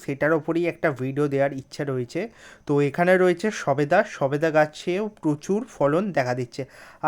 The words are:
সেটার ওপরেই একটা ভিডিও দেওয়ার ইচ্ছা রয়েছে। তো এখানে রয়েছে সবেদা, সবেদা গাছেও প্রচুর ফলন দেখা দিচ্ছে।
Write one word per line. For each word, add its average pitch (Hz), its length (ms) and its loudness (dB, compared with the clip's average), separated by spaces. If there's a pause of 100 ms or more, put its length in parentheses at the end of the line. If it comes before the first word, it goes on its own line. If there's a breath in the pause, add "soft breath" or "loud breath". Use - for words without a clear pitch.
সেটার 147 340 0
ওপরেই 165 340 -2
একটা 165 160 -2 (140)
ভিডিও 135 300 0
দেওয়ার 139 280 2
ইচ্ছা - 300 -10
রয়েছে। 131 300 -4 (460 loud breath)
তো 147 60 -2 (160)
এখানে 175 240 2 (100)
রয়েছে 180 240 2 (160)
সবেদা, 147 360 2 (200)
সবেদা 147 380 0
গাছেও 175 480 0 (180)
প্রচুর 160 380 -2 (160)
ফলন 147 260 2 (140)
দেখা 123 240 0
দিচ্ছে। 127 220 -8 (460 loud breath)